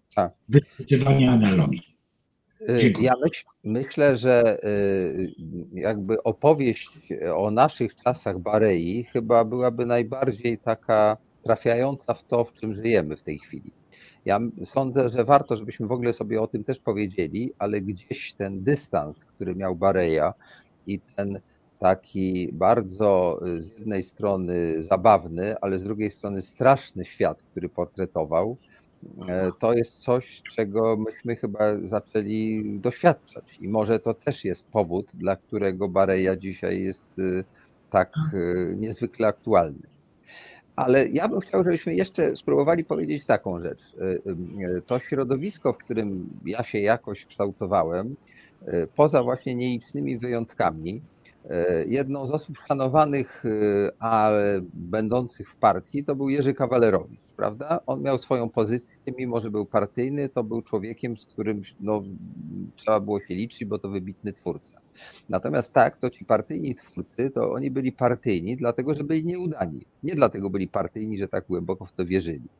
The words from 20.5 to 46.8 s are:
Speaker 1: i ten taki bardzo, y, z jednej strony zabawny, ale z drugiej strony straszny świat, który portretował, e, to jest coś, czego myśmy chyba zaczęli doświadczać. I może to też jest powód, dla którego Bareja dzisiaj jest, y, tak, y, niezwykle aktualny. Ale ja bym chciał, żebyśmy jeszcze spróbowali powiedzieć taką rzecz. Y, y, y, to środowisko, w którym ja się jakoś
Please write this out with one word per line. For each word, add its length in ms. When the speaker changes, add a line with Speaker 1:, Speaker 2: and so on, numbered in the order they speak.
Speaker 1:
i 140
ten 400
taki 720
bardzo, 960
y, 160
z 160
jednej 240
strony 840
zabawny, 760
ale 180
z 60
drugiej 260
strony 320
straszny 640
świat, 380
który 260
portretował, 880
e, 300
to 140
jest 300
coś, 400
czego 400
myśmy 400
chyba 420
zaczęli 840
doświadczać. 800
I 80
może 300
to 160
też 300
jest 220
powód, 480
dla 220
którego 520
Bareja 480
dzisiaj 460
jest, 360
y, 260
tak, 260
y, 440
niezwykle 480
aktualny. 680
Ale 320
ja 200
bym 120
chciał, 240
żebyśmy 300
jeszcze 420
spróbowali 480
powiedzieć 420
taką 340
rzecz. 340
Y, 20
y, 800
y, 40
to 160
środowisko, 760
w 60
którym 520
ja 160
się 160
jakoś 480